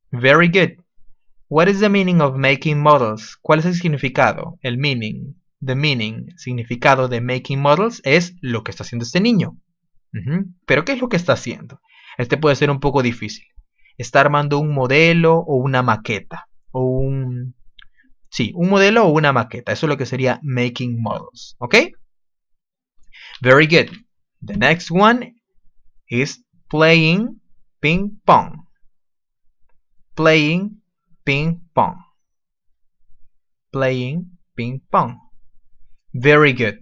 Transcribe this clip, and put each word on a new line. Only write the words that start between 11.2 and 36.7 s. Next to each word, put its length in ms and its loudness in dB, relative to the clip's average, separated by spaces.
haciendo? 460 -8
Este 200 -2
puede 180 2
ser 140 0
un 100 -2
poco 220 0
difícil. 440 -6
Está 240 0
armando 380 0
un 140 -2
modelo 640 2
o 180 -2
una 260 0
maqueta. 680 -4
O 100 -6
un... 760 -4
Sí, 260 -4
un 140 0
modelo 360 4
o 40 4
una 220 2
maqueta. 400 -4
Eso 140 -2
es 40 -2
lo 80 -2
que 80 -4
sería 380 -2
making 580 -4
models. 580 -10
¿Ok? 160 0
Very 260 6
good. 220 2
The 120 -8
next 340 0
one 440 2
is 340 -4
playing 680 2
ping 460 -2
pong. 400 2
Playing 680 0
ping 380 -2
pong. 220 -2
Playing 640 -4
ping 280 -8
pong. 280 -2
Very 380 4
good. 280 -4